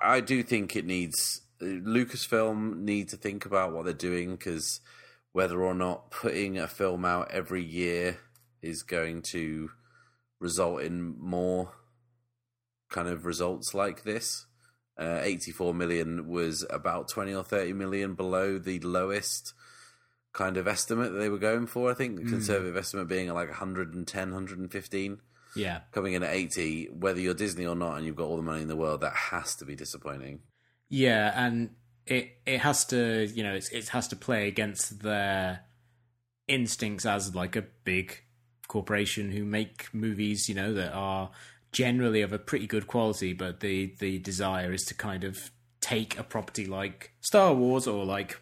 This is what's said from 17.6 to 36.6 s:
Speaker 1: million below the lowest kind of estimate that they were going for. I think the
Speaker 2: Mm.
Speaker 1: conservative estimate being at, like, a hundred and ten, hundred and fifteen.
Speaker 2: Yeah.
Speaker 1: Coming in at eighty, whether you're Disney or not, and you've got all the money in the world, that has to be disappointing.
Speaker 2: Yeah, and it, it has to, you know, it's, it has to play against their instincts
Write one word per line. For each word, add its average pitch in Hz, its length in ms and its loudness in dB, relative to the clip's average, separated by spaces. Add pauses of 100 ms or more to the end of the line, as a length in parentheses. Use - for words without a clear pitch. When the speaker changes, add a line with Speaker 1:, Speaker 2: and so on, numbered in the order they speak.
Speaker 1:
million 98 420 -2
below 92 420 2
the 92 220 -2
lowest 92 760 0 (800)
kind 95 240 0
of 90 100 2
estimate 113 440 2
that 95 80 -2
they 107 100 2
were 101 80 0
going 113 300 2
for. 123 240 2
I - 20 4
think 123 220 -2
the 85 80 -8
Speaker 2:
Mm. 117 60 -2
Speaker 1:
conservative 101 480 0
estimate 95 320 -4
being 92 180 0
at, 87 80 -2
like, 85 140 -2
a - 60 -8
hundred 92 380 -4
and 87 140 -6
ten, 95 240 -4
hundred 92 280 -6
and 92 120 -6
fifteen. 98 500 -4 (340)
Speaker 2:
Yeah. 90 260 -2 (100)
Speaker 1:
Coming 95 220 0
in 90 100 2
at 80 100 0
eighty, 82 520 0
whether 90 340 0
you're 92 140 2
Disney 90 320 -2
or 85 100 0
not, 85 220 -2
and 80 80 -4
you've 78 100 -4
got 82 100 -2
all 82 120 -2
the 80 40 -2
money 78 200 -2
in 78 80 -4
the 78 80 -2
world, 76 240 0
that 73 120 0
has - 420 -4
to - 100 -12
be 71 100 -10
disappointing. 71 640 -10 (460)
Speaker 2:
Yeah, 117 480 4
and 117 400 0 (300)
it, 123 400 0
it 131 140 2
has 147 260 4
to, 117 480 4
you 113 100 -2
know, 101 100 0
it's, 95 180 -4
it 113 180 -6
has 120 200 0
to - 60 -8
play 107 320 2
against 101 540 -2
their 98 640 2 (840)
instincts 113 580 0